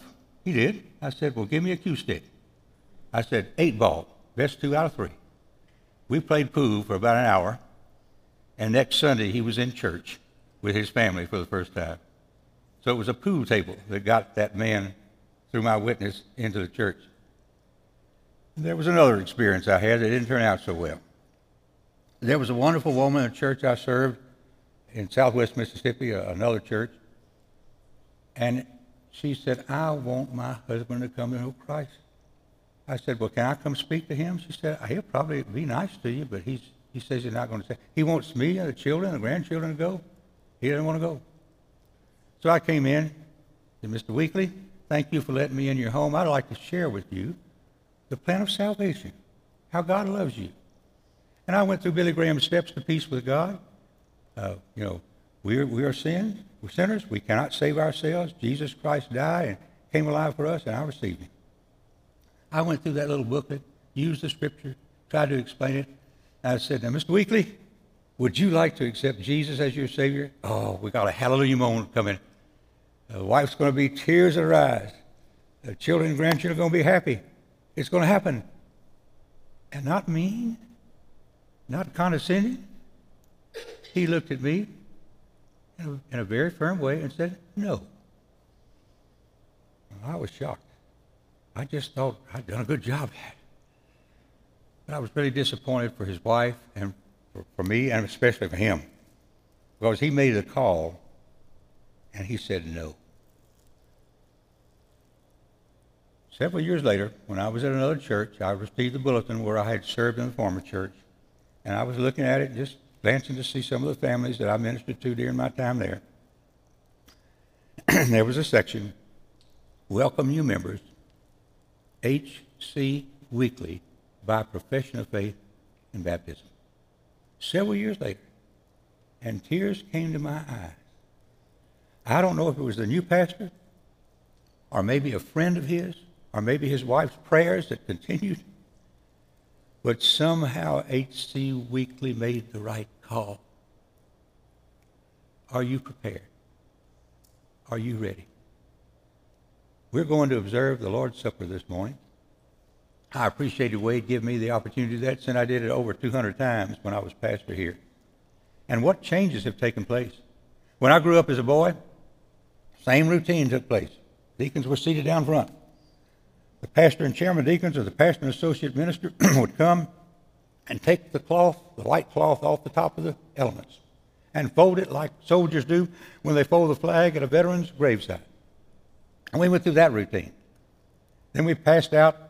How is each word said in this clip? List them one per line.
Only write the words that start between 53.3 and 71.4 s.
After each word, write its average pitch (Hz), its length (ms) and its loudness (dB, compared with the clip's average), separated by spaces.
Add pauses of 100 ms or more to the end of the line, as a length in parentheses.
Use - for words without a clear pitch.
Uh, 98 180 -6 (200)
you 110 80 -6
know, 90 180 -6 (420)
we 113 140 0
are, 139 100 0
we 117 160 -2
are 139 100 0
sin, 190 500 -4 (180)
we're 104 80 -14
sinners. 202 400 -2
We 104 100 -4
cannot 110 340 0
save 147 240 0
ourselves. 160 640 -2
Jesus 139 320 -4
Christ 147 400 -4
died 156 360 -2
and 95 80 -8 (340)
came 156 160 0
alive 151 280 -2
for 147 120 -4
us, 165 180 -4
and 110 100 -4
I 131 80 -4
received 104 380 -6
him. 80 80 -18 (1200)
I 156 120 -2
went 160 180 -2
through 156 120 -4
that 147 160 -2
little 143 160 -2
booklet, 139 360 -6 (320)
used 147 280 -2
the 165 80 -6
scripture, - 460 -8 (340)
tried 151 200 2
to 139 80 0
explain 131 380 -2
it. 139 120 -4 (560)
And 127 100 0
I 123 40 0
said, 127 240 -2
"Now, 120 80 -4
Mister 151 220 -4
Weekly, 202 480 2 (580)
would 127 220 0
you 190 100 4
like 165 280 4
to 135 80 -2
accept 117 360 -2
Jesus 143 380 -2
as 135 160 0
your 139 120 -4
Savior?" 139 440 -2 (120)
Oh, 107 380 -2
we 104 80 -6
got 104 180 2
a 95 40 2
hallelujah 131 460 2